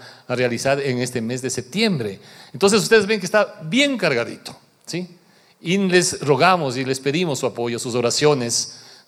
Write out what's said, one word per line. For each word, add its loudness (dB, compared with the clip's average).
a -6
realizar 0
en -2
este -4
mes -6
de -6
septiembre. -4
Entonces 4
ustedes 4
ven -2
que -6
está 0
bien 0
cargadito, -2
¿sí? -8
Y 0
les 2
rogamos 2
y -4
les -2
pedimos -2
su -2
apoyo, -4
sus -4
oraciones, 0